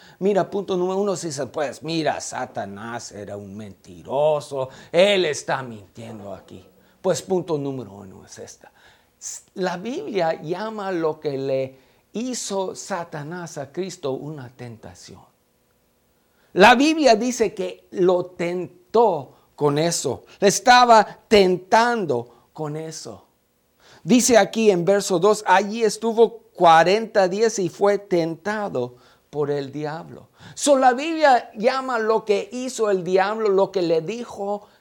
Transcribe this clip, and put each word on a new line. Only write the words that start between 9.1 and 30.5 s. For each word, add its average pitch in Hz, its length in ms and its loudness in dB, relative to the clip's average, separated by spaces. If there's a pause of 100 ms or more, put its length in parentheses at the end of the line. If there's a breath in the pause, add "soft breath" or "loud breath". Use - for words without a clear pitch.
La 180 220 -4
Biblia 214 640 -4
llama 196 500 -6
lo 160 280 -2
que 139 180 -6
le 135 420 -4 (340 soft breath)
hizo 202 600 -6
Satanás 170 840 -10
a 139 140 -12
Cristo 175 400 -8
una 139 380 -10
tentación. 104 720 -18 (1300)
La 226 220 8
Biblia 285 400 4
dice 233 380 -2
que 180 380 -10
lo 180 340 2
tentó 180 1080 -2 (220 soft breath)
con 147 220 0
eso, 156 480 -2 (160 loud breath)
le 202 80 6
estaba 240 720 6 (100)
tentando 190 1200 2
con 151 240 -8
eso. 156 500 -14 (800 soft breath)
Dice 226 340 4
aquí 208 320 4
en 175 140 2
verso 196 360 2
dos, 208 280 2
"Allí 202 360 2
estuvo 220 560 2 (140)
cuarenta 180 760 4
días 220 300 0
y 175 100 -2
fue 202 300 2
tentado 165 960 -4 (320 soft breath)
por 143 200 -4
el 143 220 -4
diablo." 147 560 -12 (280 loud breath)